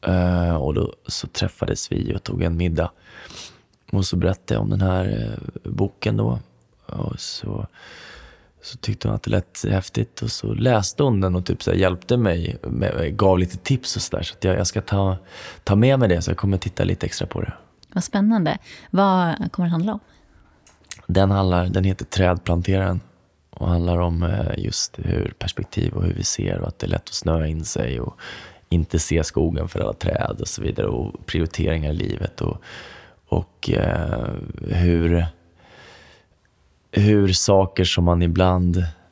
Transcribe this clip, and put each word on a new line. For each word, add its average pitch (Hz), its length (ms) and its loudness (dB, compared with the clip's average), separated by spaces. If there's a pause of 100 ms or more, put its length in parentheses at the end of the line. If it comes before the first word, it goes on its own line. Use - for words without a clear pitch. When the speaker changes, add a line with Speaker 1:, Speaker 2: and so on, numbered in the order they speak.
Speaker 1:
Eh, 90 500 4
och 73 180 0
då - 180 0 (140)
så - 200 -6
träffades - 640 -4
vi - 240 -2
och - 60 -8
tog 90 200 -4
en 85 140 0
middag. 85 340 0 (1000)
Och 98 140 2
så - 100 -2
berättade 90 380 0
jag 110 80 0
om 101 80 0
den 98 100 0
här, 92 560 0 (280)
eh, - 60 -8
boken - 460 -2
då. 110 220 0 (480)
Och - 340 -6
så, - 460 -8 (960)
så - 160 -16
tyckte 107 300 -4
hon 107 60 0
att 104 80 -4
det - 80 -4
lät - 400 -2
häftigt 104 520 -4
och 113 80 -4
så 107 240 -4
läste 110 480 0
hon 117 180 2
den 95 160 2
och 90 100 -2
typ - 160 -2
så - 80 -2
här 90 80 2
hjälpte 92 380 0
mig 87 460 0
med, 82 540 -2
gav 95 220 6
lite 90 180 0
tips - 400 -2
och - 60 -4
så - 140 -6
där. - 60 -2
Så - 120 -8
att - 100 -12
jag, 92 140 2
jag 95 80 0
ska - 140 -4
ta, 95 360 0 (480)
ta 101 120 4
med 131 220 6
mig 120 100 4
det, 85 140 2
så 87 80 -2
jag 87 80 0
kommer 98 200 0
titta - 260 -2
lite 92 220 -2
extra - 200 -4
på - 140 -6
det. - 120 -6 (420)
Speaker 2:
Vad 180 100 -2
spännande. 202 540 2 (320)
Vad 185 640 2
kommer 180 140 -2
det 170 60 2
handla 175 200 0
om? 214 80 -6 (1040)
Speaker 1:
Den 95 240 4
handlar, 92 360 4
den 95 180 2
heter 95 200 0
Trädplanteraren 90 960 0 (500)
och - 180 -4
handlar 87 300 2
om, 85 240 0
eh, 87 240 0 (180)
just - 340 -6
hur - 400 -2
perspektiv - 560 -4
och 90 100 -2
hur 87 100 0
vi - 100 -4
ser 50 360 -2
och 50 80 -4
att - 100 -8
det - 80 -6
är 50 40 -2
lätt 50 180 -4
att - 60 -12
snöa 80 320 0
in 78 180 -4
sig 62 360 -4
och - 140 -6 (540)
inte 82 300 2
se 80 260 2
skogen 82 440 0
för - 120 -4
alla - 120 -2
träd - 480 -2
och - 80 -6
så - 140 -8
vidare - 240 -2
och - 400 -4
prioriteringar 80 640 0
i 78 60 -2
livet - 440 -4
och, - 160 -2 (720)
och, - 420 -2
eh, - 580 0 (400)
hur, 85 580 4 (1700)
hur 101 400 6
saker 95 520 4
som 90 200 2
man 87 180 6
ibland 90 640 4 (280)